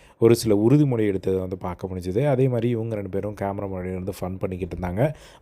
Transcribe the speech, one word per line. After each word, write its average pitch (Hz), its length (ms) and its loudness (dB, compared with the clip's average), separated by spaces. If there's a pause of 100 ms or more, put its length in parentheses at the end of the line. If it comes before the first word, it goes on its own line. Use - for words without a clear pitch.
(220)
ஒரு 117 140 8
சில 117 200 2
உறுதிமொழி 120 500 4
எடுத்ததை 95 340 0
வந்து 92 180 -6
பார்க்க 90 320 -8
முடிஞ்சது. 92 360 -2
அதே 135 220 2
மாதிரி 120 220 0
இவங்க 113 260 -2
ரெண்டு 98 180 -6
பேரும் 101 220 -4
கேமரா 101 320 -6
முன்னாடி 92 280 -6
வந்து 92 200 -6
ஃபன் 92 220 -8
பண்ணிக்கிட்டு 90 380 -6
இருந்தாங்க. 90 260 -4 (400)